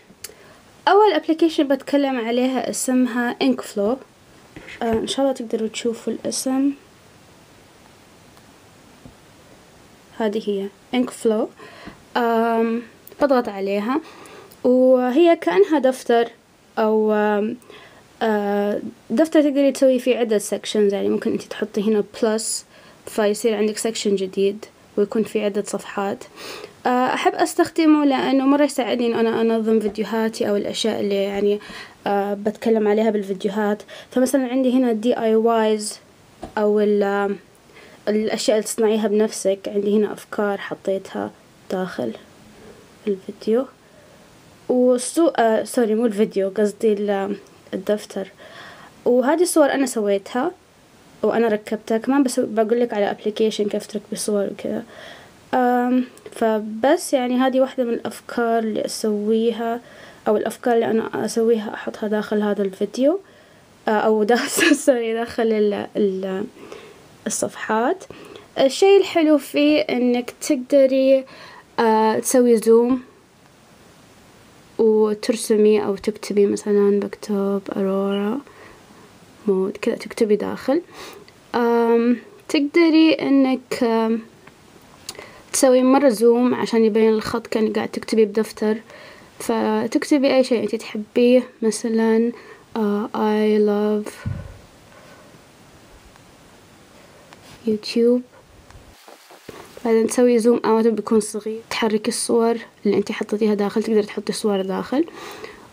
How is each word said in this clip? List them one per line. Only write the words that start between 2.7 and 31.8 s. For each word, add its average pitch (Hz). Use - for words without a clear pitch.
اسمها 240
إنك 262
فلو. 208
آه، 226
إن 220
شاء 233
الله 269
تقدروا 226
تشوفوا 226
الاسم. 262
هذه 220
هي 196
إنك 247
فلو. 226
آم، 233
بضغط 254
عليها 202
وهي 254
كأنها 339
دفتر 240
أو، 220
آم، 208
آه، 208
دفتر 320
تقدري 277
تسوي 262
فيه 247
عدة 220
sections، 202
يعني 196
ممكن 214
أنتي -
تحطي -
هنا 208
plus 220
فيصير 208
عندك 214
section 220
جديد 196
ويكون 208
في 208
عدة 208
صفحات. 202
آه، -
أحب 254
أستخدمه 320
لأنه 262
مرة 285
يساعدني 247
إنه 233
أنا 226
أنظم 226
فيديوهاتي 220
أو 208
الأشياء 208
اللي 202
يعني، 202